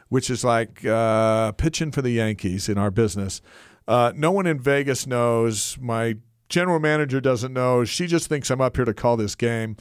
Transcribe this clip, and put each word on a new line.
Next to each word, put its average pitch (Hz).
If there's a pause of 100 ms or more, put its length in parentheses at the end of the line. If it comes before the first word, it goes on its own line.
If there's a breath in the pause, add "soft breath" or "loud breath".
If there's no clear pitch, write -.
which 127
is 120
like, 117
uh, 110
pitching 160
for 143
the 123
Yankees 107
in 101
our 101
business. 98 (440 loud breath)
Uh, 120
no 156
one 196
in 156
Vegas 139
knows. 117
My 113 (320)
general 175
manager 151
doesn't 127
know. 127
She 175
just 165
thinks 143
I'm 127
up 127
here 127
to 110
call 120
this 104
game. 113